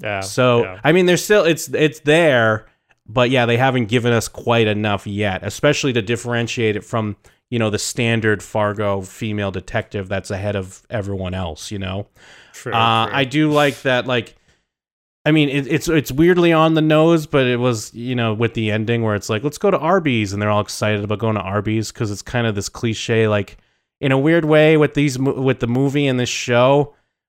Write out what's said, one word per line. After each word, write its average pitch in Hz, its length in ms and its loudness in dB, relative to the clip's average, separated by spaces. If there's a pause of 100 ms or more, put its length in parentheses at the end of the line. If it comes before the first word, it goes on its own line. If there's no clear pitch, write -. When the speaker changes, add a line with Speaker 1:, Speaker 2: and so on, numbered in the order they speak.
Speaker 1:
Yeah, 104 180 -6
Speaker 2:
So, 120 440 2
Speaker 1:
yeah. 92 200 -10
Speaker 2:
I 147 80 4
mean, 180 140 4
there's 175 180 2
still, 208 200 4
it's, 156 240 0
it's 135 320 0
there, 135 680 2 (400)
but 123 240 0
yeah, 123 160 2
they 117 100 2
haven't 127 300 2
given 117 260 0
us 113 160 0
quite 117 380 0
enough 104 400 -2
yet, 101 380 -4
especially 143 500 -2
to 117 80 0
differentiate 117 760 -2
it - 80 -10
from, 107 320 -6 (340)
you 120 80 -4
know, 110 120 0
the 104 80 -2
standard 113 640 -2
Fargo 104 600 -2
female 104 480 -6
detective 95 580 -8
that's 98 220 -6
ahead 101 260 -6
of 95 340 -10
everyone 95 440 -6
else, 87 360 -8
you 104 80 -8
know? 95 280 -8 (480)
Speaker 1:
True, - 180 -10
Speaker 2:
Uh, 113 340 2
Speaker 1:
true. 104 80 -8
Speaker 2:
I 139 100 0
do 151 260 0
like 147 320 0
that, 127 240 0
like, 123 280 -4 (920)
I 151 80 2
mean, 151 180 4
it, 139 160 -2
it's, 147 220 -2
it's 151 240 0
weirdly 170 400 4
on 160 220 4
the 160 60 2
nose, 156 460 4
but 135 200 2
it 123 100 2
was, 120 360 -2
you 120 220 -6
know, 113 180 0
with 113 220 -2
the 110 160 -2
ending 110 320 0
where 110 120 0
it's 101 140 -4
like, 107 160 -2
"Let's 147 140 -6
go 202 120 2
to 185 80 2
Arby's," 139 540 0
and 101 80 -6
they're 104 80 0
all 104 140 2
excited 104 420 -4
about 104 140 -4
going 113 160 -2
to 101 80 -4
Arby's 104 500 -4
'cause 110 180 -6
it's 101 120 -8
kind 120 240 -2
of 107 80 -2
this 101 160 -6
cliche, 113 580 -2
like, 104 300 -2 (420)
in 139 100 0
a 135 80 2
weird 160 280 2
way 156 320 6
with 147 160 2
these 143 240 0
mo-, 135 200 0
with 131 220 0
the 120 60 0
movie 139 400 0
and 127 120 0
this 123 120 -2
show, 131 640 2 (340)